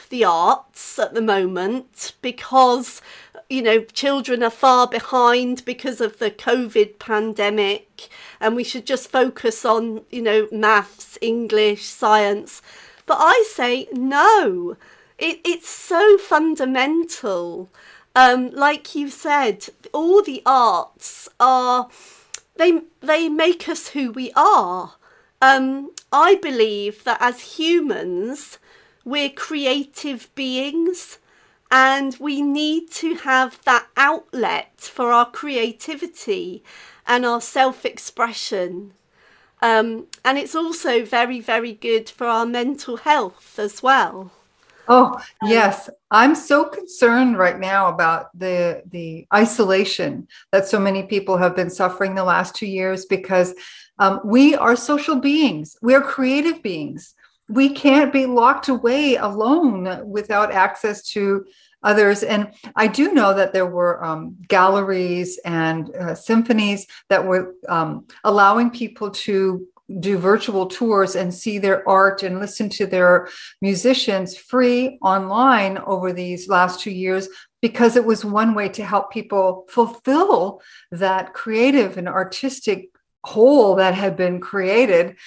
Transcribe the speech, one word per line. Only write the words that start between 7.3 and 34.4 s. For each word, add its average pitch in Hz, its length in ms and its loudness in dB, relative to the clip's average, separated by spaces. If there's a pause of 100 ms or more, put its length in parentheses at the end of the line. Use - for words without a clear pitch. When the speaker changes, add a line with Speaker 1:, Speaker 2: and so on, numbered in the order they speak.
Speaker 1:
and 220 160 -2
we 247 80 -4
should 247 220 -12
just 262 260 -6
focus 247 540 -2
on, 226 360 0 (100)
you 247 100 -10
know, 214 300 2
maths, 214 720 -2
English, 214 640 0
science." 214 760 0 (440)
But - 140 0
I 403 320 4
say, 247 400 -4
"No, 269 840 2 (420)
it, 330 260 -4
it's 349 260 -4
so 403 480 4
fundamental." 262 1500 -2 (460)
Um, 254 360 4
like 294 440 -2
you 285 140 -6
said, 269 580 -2 (240)
all 339 300 2
the 277 240 -6
arts 233 840 0 (120)
are, 247 500 2 (680)
they, 330 260 2 (200)
they 311 280 0
make 339 380 0
us - 220 -8
who 262 220 -6
we 254 240 -10
are. 208 580 2 (480)
Um, 269 500 2 (200)
I 330 240 6
believe 220 680 -2
that 233 160 -2
as - 380 -4
humans, 262 1000 -4 (460)
we're 277 280 -4
creative 277 1000 -6
beings, 285 840 -6 (520)
and 269 520 2
we 285 200 -4
need 302 500 -2
to 330 240 -6
have 262 500 -2
that 247 220 2 (100)
outlet 269 840 -2